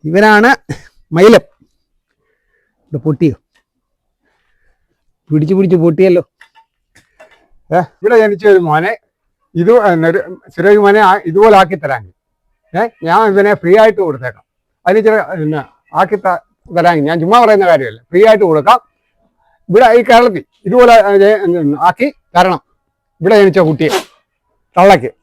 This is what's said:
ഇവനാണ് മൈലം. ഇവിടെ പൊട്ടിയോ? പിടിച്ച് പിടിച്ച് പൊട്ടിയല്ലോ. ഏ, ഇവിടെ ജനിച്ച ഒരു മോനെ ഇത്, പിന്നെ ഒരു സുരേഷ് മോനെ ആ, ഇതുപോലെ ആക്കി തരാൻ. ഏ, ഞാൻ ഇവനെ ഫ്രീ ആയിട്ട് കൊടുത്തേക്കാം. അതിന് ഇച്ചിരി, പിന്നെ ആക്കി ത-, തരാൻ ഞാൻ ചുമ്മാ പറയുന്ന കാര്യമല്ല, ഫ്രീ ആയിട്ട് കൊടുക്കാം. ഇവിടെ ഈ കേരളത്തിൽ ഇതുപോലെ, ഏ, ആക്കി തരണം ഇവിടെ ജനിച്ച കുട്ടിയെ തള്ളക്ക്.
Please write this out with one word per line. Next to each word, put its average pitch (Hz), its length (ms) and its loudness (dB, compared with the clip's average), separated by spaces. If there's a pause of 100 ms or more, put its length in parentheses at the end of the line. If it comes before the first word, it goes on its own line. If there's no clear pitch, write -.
ഇവനാണ് 214 400 2 (680)
മൈലം. 202 260 4 (1400)
ഇവിടെ 143 200 -12
പൊട്ടിയോ? 151 300 -2 (1900)
പിടിച്ച് 151 300 -2
പിടിച്ച് 185 260 0
പൊട്ടിയല്ലോ. 175 380 0 (1500)
ഏ, 180 40 2 (220)
ഇവിടെ 226 200 -2
ജനിച്ച 208 320 -2
ഒരു 190 140 2
മോനെ 156 240 -2 (720)
ഇത്, 185 120 0
പിന്നെ 180 380 0
ഒരു 185 80 -2 (340)
സുരേഷ് 202 320 2
മോനെ 202 220 2
ആ, 185 40 2 (180)
ഇതുപോലെ 202 320 2
ആക്കി 180 220 -4
തരാൻ. 131 200 -8 (760)
ഏ, - 20 -4 (260)
ഞാൻ 175 120 0 (120)
ഇവനെ 202 200 0 (100)
ഫ്രീ 170 200 0
ആയിട്ട് 214 260 0
കൊടുത്തേക്കാം. 127 380 -12 (400)
അതിന് 196 160 0
ഇച്ചിരി, 214 160 0 (240)
പിന്നെ 151 200 -6 (380)
ആക്കി 196 260 -2
ത-, 180 160 -4 (360)
തരാൻ 170 200 0 (100)
ഞാൻ 165 160 -4
ചുമ്മാ 202 200 0
പറയുന്ന 208 280 2
കാര്യമല്ല, 123 280 -4 (100)
ഫ്രീ 180 200 0
ആയിട്ട് 214 200 2
കൊടുക്കാം. 160 300 0 (880)
ഇവിടെ 233 180 2 (100)
ഈ 247 120 0
കേരളത്തിൽ 233 340 0 (240)
ഇതുപോലെ, 240 260 4 (340)
ഏ, 208 40 2 (560)
ആക്കി 233 200 -2 (280)
തരണം 180 260 0 (600)
ഇവിടെ 196 200 0
ജനിച്ച 190 180 2 (100)
കുട്ടിയെ 151 200 -4 (880)
തള്ളക്ക്. 175 320 2 (140)